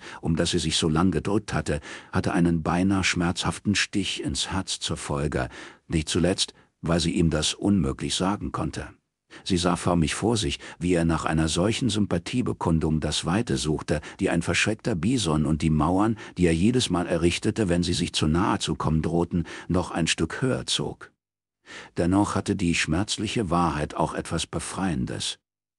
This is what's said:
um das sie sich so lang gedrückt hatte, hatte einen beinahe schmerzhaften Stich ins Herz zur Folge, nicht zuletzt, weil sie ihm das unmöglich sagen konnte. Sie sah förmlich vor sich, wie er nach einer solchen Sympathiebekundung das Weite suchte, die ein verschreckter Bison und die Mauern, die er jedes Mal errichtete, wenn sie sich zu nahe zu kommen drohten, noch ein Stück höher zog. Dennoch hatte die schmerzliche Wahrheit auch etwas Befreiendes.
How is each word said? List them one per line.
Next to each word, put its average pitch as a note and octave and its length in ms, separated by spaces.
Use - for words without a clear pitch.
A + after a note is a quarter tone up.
um E2 160
das F2 140
sie F2 80
sich D#2+ 180
so E2+ 140
lang E2+ 200
gedrückt G2+ 440
hatte, D2+ 260
hatte F2+ 220
einen E2+ 280
beinahe F#2 400
schmerzhaften F2 720
Stich - 480
ins - 280
Herz F#2 280
zur - 200
Folge, C#2+ 500
nicht D#2+ 240
zuletzt, F2 420
weil E2 180
sie D#2+ 120
ihm E2+ 180
das D2+ 240
unmöglich E2 600
sagen F#2+ 380
konnte. - 360
Sie F#2+ 140
sah F2 200
förmlich F2 380
vor A2+ 220
sich, C#2+ 220
wie F2+ 140
er E2+ 140
nach D#2+ 180
einer D#2+ 240
solchen G2+ 400
Sympathiebekundung F2 1120
das D2+ 240
Weite F2 320
suchte, D2+ 460
die G2 80
ein E2+ 140
verschreckter G#2 520
Bison E2+ 520
und D2+ 160
die D#2+ 80
Mauern, F2+ 480
die F2 80
er E2 100
jedes A#2 360
Mal F2 160
errichtete, F2 640
wenn F2 120
sie F2 120
sich - 180
zu - 140
nahe F2 320
zu - 160
kommen D#2+ 260
drohten, E2+ 440
noch F2 240
ein E2+ 160
Stück - 360
höher B2+ 240
zog. - 440
Dennoch F#2+ 380
hatte G2 200
die F2 200
schmerzliche G2+ 720
Wahrheit D#2 460
auch D#2+ 180
etwas - 340
Befreiendes. D#2+ 920